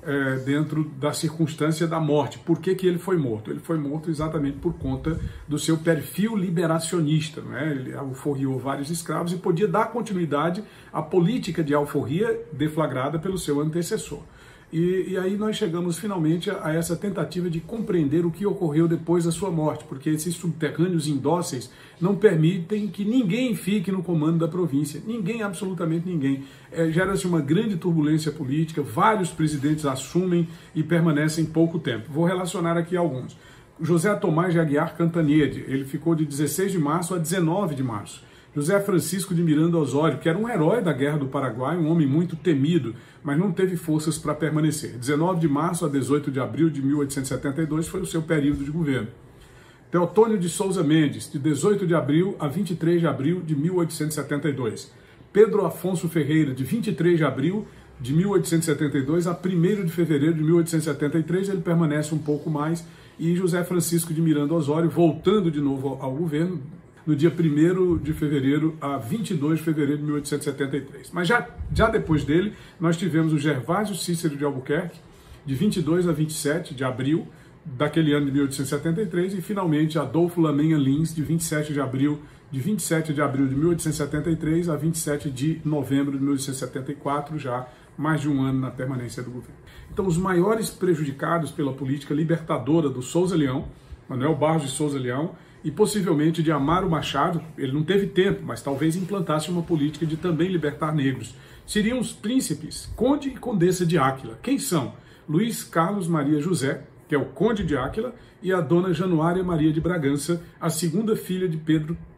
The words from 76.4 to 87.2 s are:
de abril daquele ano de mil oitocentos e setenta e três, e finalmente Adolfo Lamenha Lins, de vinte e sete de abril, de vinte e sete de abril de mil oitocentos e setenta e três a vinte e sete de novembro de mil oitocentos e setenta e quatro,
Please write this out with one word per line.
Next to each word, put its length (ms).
de 100
abril 440
daquele 480
ano 140
de 60
mil 100
oitocentos 300
e 40
setenta 260
e 40
três, 280
e 60
finalmente 580
Adolfo 420
Lamenha 360
Lins, 380
de 80
vinte 180
e 40
sete 280
de 80
abril, 400
de 100
vinte 200
e 20
sete 300
de 80
abril 280
de 60
mil 140
oitocentos 300
e 40
setenta 280
e 60
três 320
a 80
vinte 180
e 40
sete 320
de 340
novembro 480
de 100
mil 100
oitocentos 280
e 60
setenta 260
e 20
quatro, 440